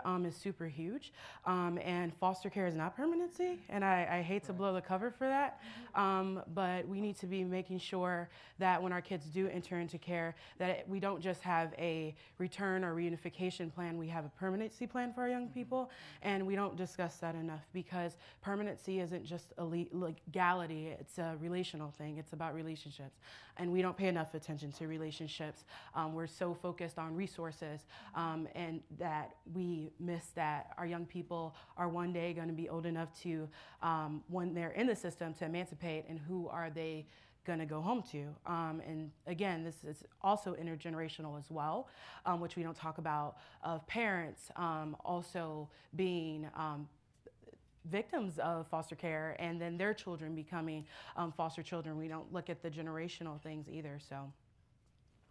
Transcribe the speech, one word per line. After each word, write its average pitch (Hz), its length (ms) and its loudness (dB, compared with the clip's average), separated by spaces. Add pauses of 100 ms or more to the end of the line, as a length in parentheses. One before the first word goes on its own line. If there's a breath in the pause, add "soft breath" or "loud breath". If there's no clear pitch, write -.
um, 180 200 4
is 165 80 0
super 175 340 -2
huge. 165 440 -4 (340 loud breath)
Um, 180 380 4
and 175 320 2
foster 185 340 2
care 190 160 2
is 170 100 4
not 160 200 0
permanency, 349 720 2
and 202 160 2
I, 185 260 6
I 175 120 4
hate 190 240 2
to 196 80 -2
blow 190 200 2
the 185 60 2
cover 185 320 2
for 262 160 0
that, 269 320 4 (360 loud breath)
um, 190 460 4 (120)
but 180 340 2
we 196 140 0
need 208 160 0
to 185 100 -4
be 185 160 2
making 185 360 2
sure 180 500 2 (300 loud breath)
that 185 220 8
when 180 120 2
our 180 80 2
kids 170 240 -2
do 180 240 2
enter 175 300 0
into 170 180 -2
care, 165 360 0 (260 loud breath)
that 180 280 2
we 190 140 -2
don't 196 180 2
just 180 220 0
have 165 360 4
a 160 380 0 (220 loud breath)
return 190 480 2
or 165 100 2
reunification 170 800 0
plan, 170 240 -2
we 160 100 -2
have 165 160 0
a 147 60 -6
permanency 202 580 0
plan 247 240 0
for 240 100 -2
our 247 80 4
young 247 200 0
people, 254 420 0 (300 loud breath)
and 196 260 2
we 196 80 4
don't 196 220 2
discuss 180 400 0
that 165 180 -2
enough 160 380 -4
because 175 420 -2 (260 loud breath)
permanency 202 600 0
isn't 175 240 -2
just 165 320 -6
a 170 80 0
le-, 170 260 2
legality, 170 960 2
it's - 300 -8
a 165 240 0
relational 170 560 0
thing, 151 200 -4
it's 151 140 -10
about 156 240 -2
relationships. 156 640 -8 (400 loud breath)
And 175 140 2
we 185 80 8
don't 180 160 4
pay 196 100 4
enough 165 280 2
attention 151 380 -4
to 160 140 -4
relationships. 156 800 -4 (300 loud breath)
Um, 160 180 2
we're 165 140 0
so 175 260 0
focused 175 460 -4
on 160 160 -2
resources, 160 720 -4 (260 loud breath)
um, 160 400 0
and 165 280 -2 (180)
that 156 360 0 (160)
we 170 380 0 (100)
miss 175 360 -2
that 151 420 2
our 175 80 -2
young 170 220 -2
people 165 480 -4 (200 loud breath)
are 175 140 4
one 175 240 2
day 170 200 2
gonna 165 200 0
be 165 160 0
old 165 160 0
enough 165 240 0 (120)
to, 160 280 0 (320 loud breath)
um, 156 460 2
when 180 260 0
they're 170 180 0
in 226 140 4
the 233 100 6
system, 165 400 -2
to 175 100 -2
emancipate, 165 600 -2
and 160 120 -4
who 170 300 -2
are 165 200 -2
they 156 380 -4 (380 loud breath)
gonna 160 200 2
go 156 160 -2
home 214 300 2
to? 147 160 -4 (180)
Um, 160 400 0
and 156 240 -4 (160)
again, 175 380 2
this 165 200 -6
is 151 200 -8 (180)
also 196 320 4
intergenerational 160 840 -4
as 143 100 -10
well, 160 380 0 (400 loud breath)
um, 175 120 4
which 170 180 -2
we 175 40 2
don't 165 160 -2
talk 160 220 -4
about, 151 380 2 (260 loud breath)
of 165 240 -2
parents, 190 680 0
um, 156 480 0
also 165 640 -2 (280 loud breath)
being, 160 600 2
um, 147 320 -2 (960)
victims 196 540 0
of 160 280 2
foster 160 300 -2
care, 156 420 0
and 170 220 0
then 170 160 0
their 202 160 4
children 160 420 -4
becoming, 156 500 -2 (300 loud breath)
um, 170 160 0
foster 160 320 0
children. 156 340 -2
We 160 120 -2
don't 160 240 -6
look 180 160 -2
at 165 120 -4
the 165 80 -2
generational 160 720 -4
things 156 280 -6
either, 147 280 -6
so. 139 320 -8 (1000)